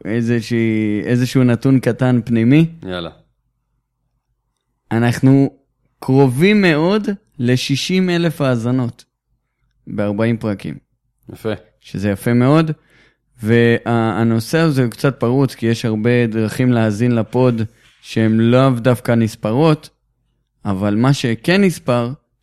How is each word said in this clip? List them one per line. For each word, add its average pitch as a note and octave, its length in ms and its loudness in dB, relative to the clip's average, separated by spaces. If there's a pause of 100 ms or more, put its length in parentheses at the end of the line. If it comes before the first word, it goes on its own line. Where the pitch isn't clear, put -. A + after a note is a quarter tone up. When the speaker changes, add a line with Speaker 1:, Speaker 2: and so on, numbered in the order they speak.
Speaker 1:
איזושהי, A#2 520 -2 (480)
איזשהו B2 380 0
נתון B2 360 2
קטן B2 460 0
פנימי. A#2+ 400 4 (200)
Speaker 2:
יאללה. F2+ 240 -10 (1800)
Speaker 1:
אנחנו C3 580 2 (500)
קרובים C#3 640 2
מאוד F3+ 460 0 (320)
לשישים C#3 720 -2
אלף E3+ 320 -2
האזנות B2 640 -4 (840)
בארבעים G#2 500 -4
פרקים. G#2 380 -8 (580)
Speaker 2:
יפה. A2 200 -8 (260)
Speaker 1:
שזה G2 300 -6
יפה G2+ 240 -2
מאוד. D3 380 2 (720)
והנושא A2+ 1120 0
הזה D3+ 260 0
הוא A#2 80 -2
קצת - 280 -4
פרוץ, B2+ 360 0
כי - 100 -6
יש A2+ 200 -2
הרבה A#2 420 0
דרכים A2 440 0
להאזין A2+ 440 0
לפוד A#2 460 0 (400)
שהן A2 380 0
לאו B2 380 4
דווקא A#2+ 340 0
נספרות, A#2 800 0 (760)
אבל G#2 300 -2
מה B2+ 180 4
שכן C#3 500 -2
נספר, B2 480 -2 (320)